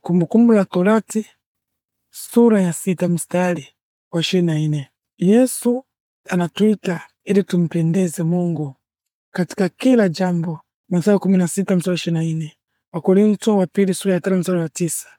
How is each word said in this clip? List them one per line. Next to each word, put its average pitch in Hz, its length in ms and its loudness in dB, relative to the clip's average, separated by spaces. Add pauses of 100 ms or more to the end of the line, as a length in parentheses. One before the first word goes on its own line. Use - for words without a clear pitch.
Kumbukumbu 220 520 2
la 196 120 2
Torati 214 600 0 (840)
sura 226 480 2
ya 175 120 0
sita 180 340 -4
mstari 175 680 -4 (360)
wa 170 100 -2
ishirini 175 260 0
na 156 200 0
nne. 147 240 -4 (260)
Yesu 240 680 2 (440)
anatuita 185 800 -2 (160)
ili 196 200 2
tumpendeze 170 800 -2
Mungu 165 520 -4 (580)
katika 180 360 -2
kila 233 400 2
jambo 170 540 -4 (240)
Mathayo 180 300 2
kumi 185 180 2
na 180 100 2
sita 190 280 -2
mstari 180 160 -2
wa 175 40 -2
ishirini 165 240 -4
na 165 160 -2
nne. 156 220 -10 (360)
Wakorintho 202 640 2
wa 185 100 2
pili 190 260 0
sura 190 200 -2
ya 175 60 0
tano 190 180 -2
mstari 180 220 -2
wa 160 100 -4
tisa. - 500 -6